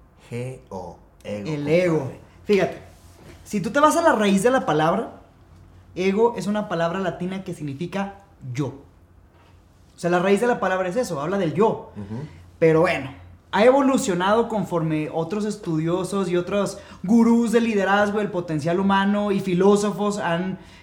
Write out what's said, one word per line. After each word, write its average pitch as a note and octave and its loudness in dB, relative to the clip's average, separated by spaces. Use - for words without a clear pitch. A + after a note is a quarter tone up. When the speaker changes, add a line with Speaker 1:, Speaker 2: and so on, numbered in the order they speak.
Speaker 1:
G B2+ -10
O. F2+ -14
Ego, G#2 -8
Speaker 2:
El D#3 -4
Speaker 1:
compadre. D3 0
Speaker 2:
ego. D#3 -2
Fíjate, F#3+ 2
si G#3 -4
tú A3+ -4
te C#4+ 2
vas D4 4
a E4+ 0
la D#4 6
raíz G3+ 4
de A#3+ 6
la C4 2
palabra, E3 0
ego G3+ 2
es F3+ -6
una G#3 -2
palabra E3+ -2
latina F#3+ -6
que F3 -10
significa E3+ -6
yo. C3+ -4
O - -20
sea, E3+ -2
la F3+ 2
raíz G3+ 2
de A#3+ 0
la A#3+ 0
palabra F#3 -2
es F3 -4
eso, G3+ -4
habla F3 -4
del E3+ -2
yo. F#3+ 0
Speaker 1:
Ujú. G#2 -10
Speaker 2:
Pero D#3+ 6
bueno, D3+ -2
ha G3 2
evolucionado A3+ 2
conforme D#3+ -2
otros E3 -4
estudiosos F3+ -4
y F3 0
otros F#3 -2
gurús A#3 4
de A#3 4
liderazgo, G#3 2
el G#3 -2
potencial E3+ -2
humano G3+ 2
y G3 0
filósofos G3 2
han, F#3 -4